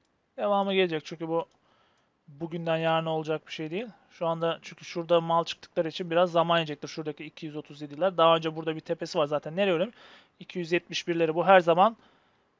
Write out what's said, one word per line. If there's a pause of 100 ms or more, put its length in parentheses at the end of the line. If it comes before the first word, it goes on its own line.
(360)
Devamı
gelecek
çünkü
bu (800)
bugünden
yarına
olacak
bir
şey
değil. (240)
Şu
anda
çünkü
şurada
mal
çıktıkları
için
biraz
zaman
yiyecektir
şuradaki
iki
yüz
otuz
yediler.
Daha
önce
burada
bir
tepesi
var
zaten.
Nereye
öyle? (500)
İki
yüz
yetmiş
birleri.
Bu
her
zaman (640)